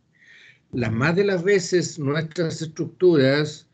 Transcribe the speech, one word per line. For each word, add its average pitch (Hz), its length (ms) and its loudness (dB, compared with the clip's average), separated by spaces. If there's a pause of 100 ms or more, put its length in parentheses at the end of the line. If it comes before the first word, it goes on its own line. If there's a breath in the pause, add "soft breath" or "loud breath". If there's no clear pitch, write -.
(720 soft breath)
Las 113 200 -4
más 139 240 0
de 202 100 2
las 185 180 -2
veces 180 560 0
nuestras 160 640 -4
estructuras, 151 1120 0